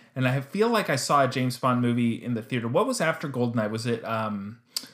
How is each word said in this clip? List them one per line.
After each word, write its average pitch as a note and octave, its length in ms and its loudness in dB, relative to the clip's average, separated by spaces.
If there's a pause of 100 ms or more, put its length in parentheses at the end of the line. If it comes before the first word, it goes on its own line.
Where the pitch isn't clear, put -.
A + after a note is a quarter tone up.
(140)
And C3 140 2
I C3+ 140 0
feel G#3 260 0
like G#3+ 220 0
I C#3+ 60 0
saw C#3 280 4
a B2+ 40 4
James B2+ 280 -2
Bond B2 240 2
movie A#2+ 420 2
in A#2+ 120 -4
the G#2+ 80 -2
theater. A#2 260 -2
What F3 180 2
was B3+ 140 -2
after D#3+ 300 -2
GoldenEye? A#2 400 0
Was A2+ 160 -4
it, A#2 180 -2
um, G#2+ 540 -4 (360)